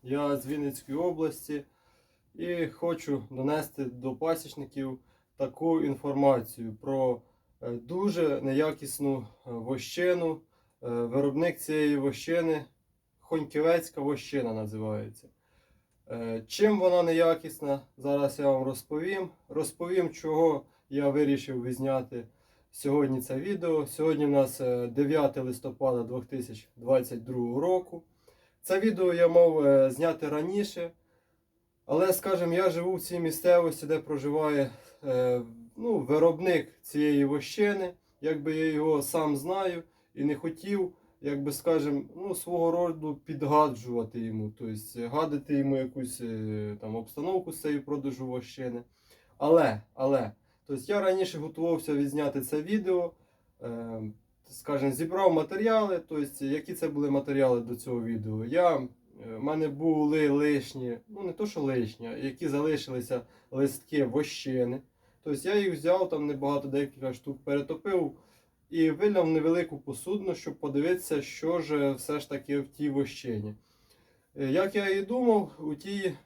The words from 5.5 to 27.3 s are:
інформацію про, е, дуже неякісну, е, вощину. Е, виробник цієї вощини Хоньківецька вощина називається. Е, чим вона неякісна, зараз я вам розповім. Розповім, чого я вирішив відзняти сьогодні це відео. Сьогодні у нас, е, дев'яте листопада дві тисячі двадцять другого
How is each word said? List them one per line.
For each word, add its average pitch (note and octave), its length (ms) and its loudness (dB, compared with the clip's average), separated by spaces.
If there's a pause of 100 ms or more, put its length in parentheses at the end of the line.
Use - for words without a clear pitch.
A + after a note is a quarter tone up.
інформацію C3+ 1000 0
про, C3 400 0 (420)
е, A#2+ 80 -8
дуже E3 720 0
неякісну, C#3 760 -2
е, - 320 -14
вощину. D#3 920 -2 (420)
Е, B2 60 -8
виробник C3+ 720 0
цієї D3+ 380 0
вощини D#3 680 0 (560)
Хоньківецька D#3+ 800 0
вощина C3+ 520 -2
називається. G#2+ 760 -6 (840)
Е, A2+ 360 -6
чим G#3 340 4
вона F3+ 220 6
неякісна, D#3+ 800 2 (160)
зараз C#3 420 0
я C#3 120 4
вам C3 120 4
розповім. E3 680 -4 (200)
Розповім, E3+ 640 -2
чого D#3 540 2 (260)
я C#3 180 2
вирішив C#3 540 2
відзняти B2+ 600 -2 (460)
сьогодні C#3 500 0
це C3 160 -6
відео. E3 500 -2
Сьогодні D3+ 400 0
у - 20 2
нас, C#3 320 2
е, B2 260 0
дев'яте C#3 540 2
листопада B2+ 640 -2
дві B2 240 -6
тисячі A2+ 400 -10 (100)
двадцять B2 480 0
другого B2 360 -2